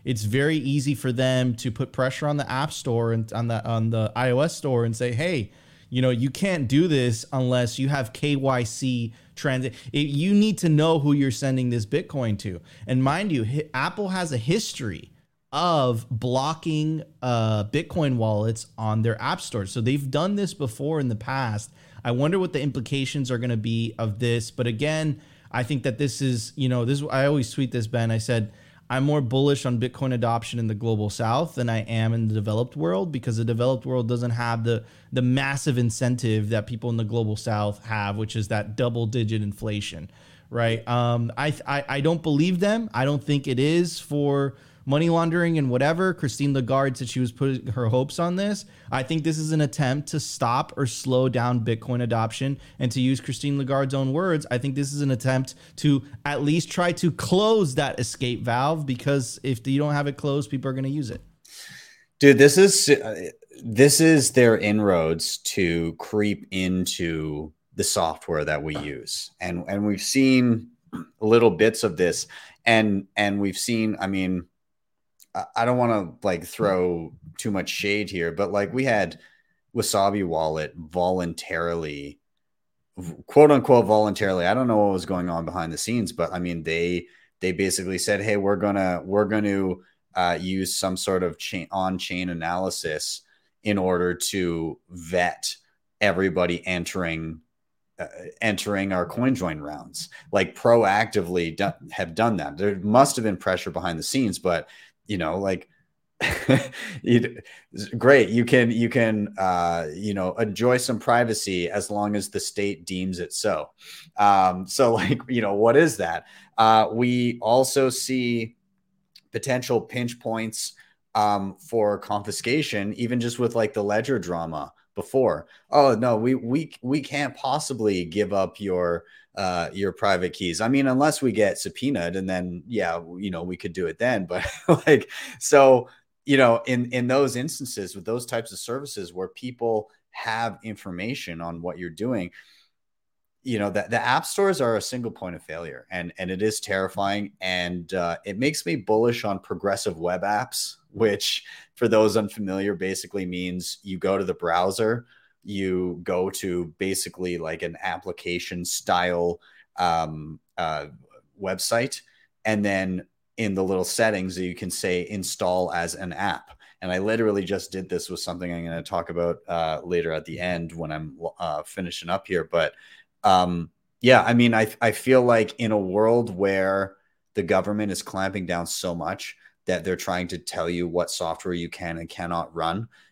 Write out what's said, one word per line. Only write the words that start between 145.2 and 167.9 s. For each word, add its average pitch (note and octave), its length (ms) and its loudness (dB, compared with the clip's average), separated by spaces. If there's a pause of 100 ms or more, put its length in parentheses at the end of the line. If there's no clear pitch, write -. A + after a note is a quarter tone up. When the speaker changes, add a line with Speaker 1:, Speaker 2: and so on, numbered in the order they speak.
Speaker 2:
of - 80 -16
failure, D#2 460 -12
and, F2 280 -6
and F#2 120 -6
it F#2+ 120 -4
is G#2+ 180 0
terrifying. G2 800 -2
And, F2+ 540 -4
uh, E2+ 320 -2
it G2+ 120 -8
makes C#3+ 280 -2
me E3 100 -2
bullish A#2 480 2
on G2 160 -4
progressive G2 580 -4
web F2 260 -2
apps, G#2+ 520 -4 (160)
which, G#2 540 0 (300)
for A#2+ 120 0
those G#2+ 300 6
unfamiliar, G2+ 560 -2
basically F#2 520 -6
means F2+ 580 -6
you F#2+ 140 -8
go G2 200 0
to G2 80 -2
the F2+ 80 -2
browser, F#2+ 720 0 (380)
you F#2 600 -4
go F#2 260 -2
to F2 480 -6
basically, F#2 600 -4
like, D#2+ 260 -8
an E2+ 180 -8
application F2 840 -8
style, F2 760 0 (380)
um, D#2+ 640 -2 (180)
uh, D2+ 300 -4 (540)
website, G2 600 -2 (420)
and G#2+ 200 0
then F#2+ 420 0 (320)
in G#2+ 160 -2
the F#2+ 100 0
little F#2 220 0
settings, F#2 520 0
you F2+ 160 -4
can F#2 160 -8
say, F2+ 400 -4
"Install F2+ 640 -4
as E2+ 240 -4
an F#2 160 -10
app." E2+ 400 -4 (300)
And F#2 100 -6
I F#2 60 0
literally G#2 480 0
just F#2 260 -6
did F#2 160 -8
this - 220 -6